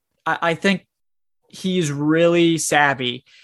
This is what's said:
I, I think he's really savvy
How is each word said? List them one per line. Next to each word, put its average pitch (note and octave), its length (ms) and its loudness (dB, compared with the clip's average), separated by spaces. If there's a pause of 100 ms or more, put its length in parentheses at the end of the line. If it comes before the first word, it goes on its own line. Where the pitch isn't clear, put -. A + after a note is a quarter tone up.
(260)
I, D#3+ 160 -4
I E3+ 140 0
think G3 300 -2 (600)
he's F3+ 420 -4
really E3 680 2
savvy C3+ 640 -2 (200)